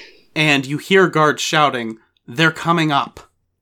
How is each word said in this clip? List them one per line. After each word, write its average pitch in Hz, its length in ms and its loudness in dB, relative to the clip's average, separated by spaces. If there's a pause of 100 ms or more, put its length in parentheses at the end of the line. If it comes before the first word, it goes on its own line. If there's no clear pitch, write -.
(360)
And 151 300 0
you 143 120 -6
hear 190 300 2
guards 151 340 0
shouting, 127 560 -2 (300)
"They're 151 240 0
coming 160 400 -2
up. 135 280 -4 (420)